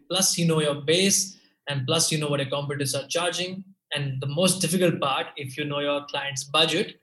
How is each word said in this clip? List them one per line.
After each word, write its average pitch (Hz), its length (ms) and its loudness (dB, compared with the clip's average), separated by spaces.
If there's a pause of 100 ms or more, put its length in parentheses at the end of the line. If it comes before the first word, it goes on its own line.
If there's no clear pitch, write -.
plus 185 300 0
you 170 80 2
know 160 160 4
your 147 140 2
base, 170 600 2 (320)
and 135 180 -2
plus 160 240 2
you 160 60 2
know 151 120 0
what 143 120 0
your 139 80 -2
competitors 143 460 -2
are 139 140 -4
charging, 175 560 -2 (280)
and 139 300 -4
the 135 60 -4
most 175 340 2
difficult 175 360 2
part, 147 280 0 (100)
if 135 220 -10
you 147 80 -4
know 143 140 -2
your 143 260 -2
client's 139 380 -6
budget, 160 580 0